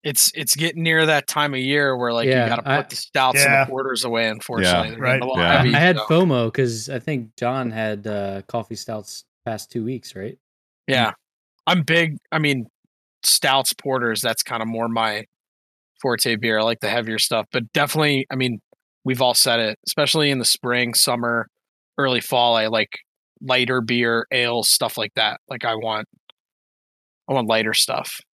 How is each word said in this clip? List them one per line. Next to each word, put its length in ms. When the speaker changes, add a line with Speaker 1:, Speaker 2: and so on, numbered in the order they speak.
Speaker 1:
It's, 320
it's 200
getting 280
near 240
that 180
time 300
of 40
year 380
where, 160
like, 140
Speaker 2:
Yeah, 160
Speaker 1:
you 60
gotta 120
put 100
Speaker 2:
I 120
Speaker 1:
the 120
stouts 440
Speaker 3:
Yeah. 220
Speaker 1:
and 60
the 40
porters 320
away, 260
unfortunately. 600
Speaker 3:
Yeah. 60
Speaker 1:
They're 40
getting 0
a 20
Speaker 4:
Right. 180
Speaker 1:
little 200
Speaker 4:
Yeah. 180
Speaker 1:
heavy, 160
Speaker 2:
I 60
had 180
Speaker 1:
so. 80
Speaker 2:
fomo 480
'cause 380
I 80
think 380
John 340
had, 340
uh, 420
coffee 280
stouts 500
past 260
two 120
weeks, 320
right? 220
Speaker 1:
Yeah. 260
I'm 160
big, 360
I 60
mean, 300
stouts, 500
porters, 480
that's 220
kinda 240
more 200
my 380
forte 360
beer. 240
I 20
like 200
the 80
heavier 280
stuff, 340
but 220
definitely, 560
I 60
mean, 260
we've 180
all 100
said 260
it, 280
especially 420
in 80
the 80
spring, 480
summer, 540
early 240
fall, 340
I 120
like 320
lighter 400
beer, 480
ale, 320
stuff 380
like 160
that. 340
Like, 160
I 80
want, 340
I 60
want 140
lighter 260
stuff. 460